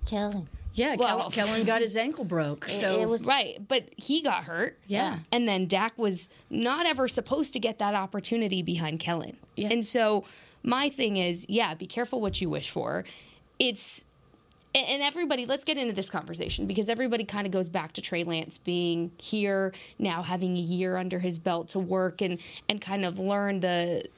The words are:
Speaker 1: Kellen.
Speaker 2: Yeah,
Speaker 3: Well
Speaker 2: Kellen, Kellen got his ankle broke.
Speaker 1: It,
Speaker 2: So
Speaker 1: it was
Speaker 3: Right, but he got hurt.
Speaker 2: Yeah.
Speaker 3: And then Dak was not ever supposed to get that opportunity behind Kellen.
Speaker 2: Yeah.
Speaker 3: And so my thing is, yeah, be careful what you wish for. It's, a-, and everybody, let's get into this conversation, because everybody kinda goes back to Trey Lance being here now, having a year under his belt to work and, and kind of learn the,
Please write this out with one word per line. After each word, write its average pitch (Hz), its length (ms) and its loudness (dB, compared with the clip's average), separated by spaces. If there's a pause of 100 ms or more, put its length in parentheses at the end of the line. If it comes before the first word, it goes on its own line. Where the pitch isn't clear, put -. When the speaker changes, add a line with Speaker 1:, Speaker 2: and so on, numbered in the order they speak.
Speaker 1:
Kellen. 202 440 -2 (260)
Speaker 2:
Yeah, 254 220 2
Speaker 3:
Well 226 320 2
Speaker 2:
Kellen, - 20 -6
Kellen 220 340 2
got 226 160 4
his 214 160 2
ankle 262 280 0
broke. 156 400 0
Speaker 1:
It, - 60 0
Speaker 2:
So 202 280 4
Speaker 1:
it 220 80 2
was 233 180 0
Speaker 3:
Right, 240 420 2
but 240 180 2 (100)
he 311 260 0
got 190 240 0
hurt. 170 420 -2
Speaker 2:
Yeah. 190 320 0 (120)
Speaker 3:
And 240 160 2
then 185 200 2
Dak 196 320 2
was 196 300 0 (200)
not 262 380 2
ever 269 200 2
supposed 277 460 0
to 247 60 -2
get 226 200 0
that 202 160 2
opportunity 196 680 0
behind 165 360 -2
Kellen. - 380 -4 (180)
Speaker 2:
Yeah. 208 160 -2
Speaker 3:
And 233 140 2
so 214 400 4 (380)
my 262 260 2
thing 226 280 0
is, 175 320 0
yeah, 202 260 2
be 185 120 -10
careful 240 340 -2
what 202 200 0
you 175 80 0
wish 147 220 -4
for. 123 340 -2 (540)
It's, - 440 0 (720)
a-, - 60 6
and 277 240 0
everybody, 285 420 0
let's 269 180 -2
get 311 140 0
into 240 160 -2
this 190 160 -4
conversation, 170 560 -4
because 202 240 0
everybody 233 340 0
kinda 202 280 -4
goes 185 180 0
back 165 240 -4
to - 80 -10
Trey 170 220 -2
Lance 160 340 -4
being 175 600 0
here 196 540 0 (260)
now, 175 240 0
having 180 340 0
a - 20 0
year 185 380 0
under 185 220 -2
his 180 180 0
belt 170 320 -2
to 196 100 -2
work 185 440 0
and, 180 160 0 (280)
and 208 140 -4
kind 196 240 -2
of 180 140 -4
learn 202 400 0
the, 175 460 0 (120)